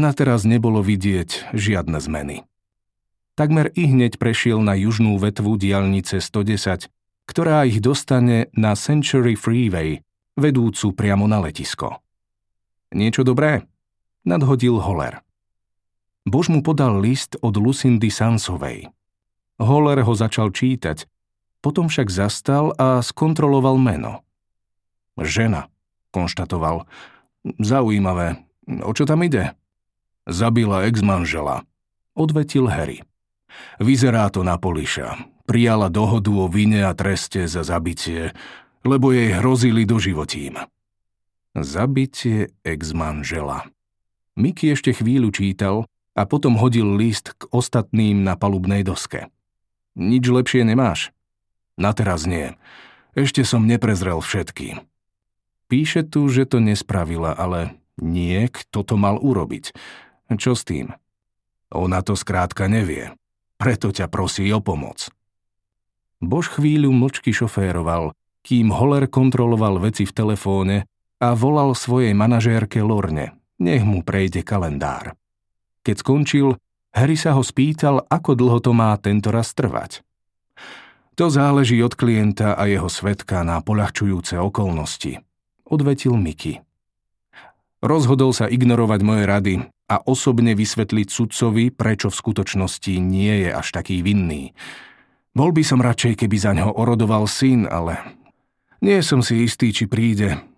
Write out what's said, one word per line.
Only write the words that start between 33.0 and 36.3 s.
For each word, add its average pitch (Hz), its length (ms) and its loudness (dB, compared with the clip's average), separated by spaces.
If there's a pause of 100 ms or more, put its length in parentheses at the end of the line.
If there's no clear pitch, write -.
"Vyzerá 113 480 2
to 92 160 -4
na 87 160 -2
Poliša. 78 560 -6 (320)
Prijala 110 400 2
dohodu 104 400 0
o 98 160 0